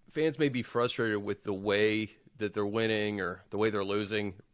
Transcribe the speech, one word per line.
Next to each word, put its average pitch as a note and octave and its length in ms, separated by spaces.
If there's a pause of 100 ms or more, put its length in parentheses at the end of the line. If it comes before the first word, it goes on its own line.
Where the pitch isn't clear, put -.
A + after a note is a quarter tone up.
(100)
fans D#3 280
may D3+ 100
be B2+ 140
frustrated A2+ 600
with G2+ 220
the G#2 80
way G#2 600 (260)
that G#2 160
they're G#2 120
winning G#2+ 540
or F#2 300
the G2+ 80
way A2 120
they're G2+ 140
losing, G2+ 500 (200)